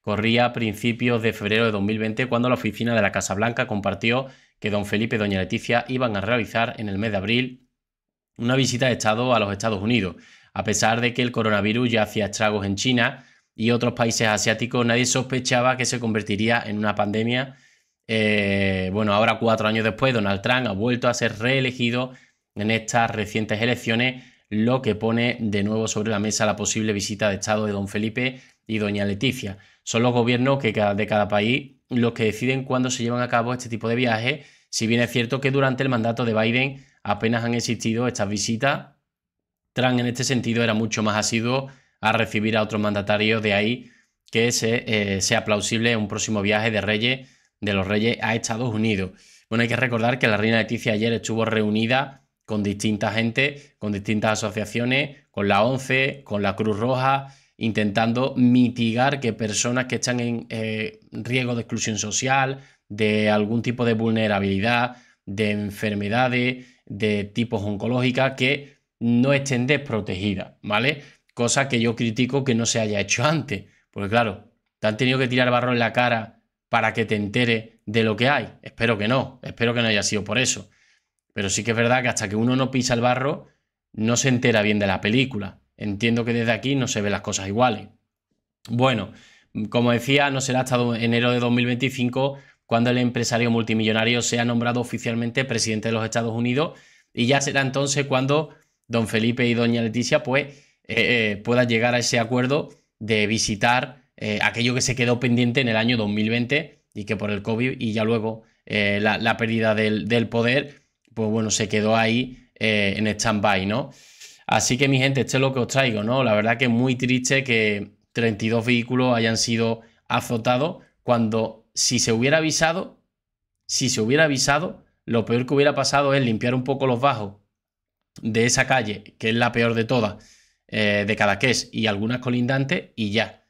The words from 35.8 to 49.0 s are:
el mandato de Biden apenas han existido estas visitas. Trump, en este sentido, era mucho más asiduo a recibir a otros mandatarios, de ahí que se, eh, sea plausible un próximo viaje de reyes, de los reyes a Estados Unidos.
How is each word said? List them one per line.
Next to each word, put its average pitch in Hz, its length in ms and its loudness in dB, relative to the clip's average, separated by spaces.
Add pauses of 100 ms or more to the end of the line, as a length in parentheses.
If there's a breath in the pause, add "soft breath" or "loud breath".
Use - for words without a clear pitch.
el 135 60 0
mandato 120 340 0
de 117 100 0
Biden 123 520 0 (180 loud breath)
apenas 113 400 0
han 117 120 0
existido 117 520 -2
estas 107 220 -2
visitas. 117 680 -4 (800)
Trump, 123 260 2
en 120 60 0
este 123 180 -2
sentido, 117 400 0
era 113 100 0
mucho 110 300 -2
más 107 140 2
asiduo 120 500 0 (340 loud breath)
a 110 120 2
recibir 110 420 0
a 110 60 4
otros 107 180 -2
mandatarios, 104 640 2
de 104 120 2
ahí 107 380 0 (400 loud breath)
que 120 220 2
se, 110 640 0
eh, 95 60 -2
sea 113 220 0
plausible 113 540 0
un 104 100 -2
próximo 107 340 -4
viaje 107 300 2
de 104 80 0
reyes, 113 480 -2 (320 loud breath)
de 104 140 -2
los 95 140 0
reyes 107 340 0
a 113 140 -2
Estados 113 380 -4
Unidos. 107 380 0 (380 loud breath)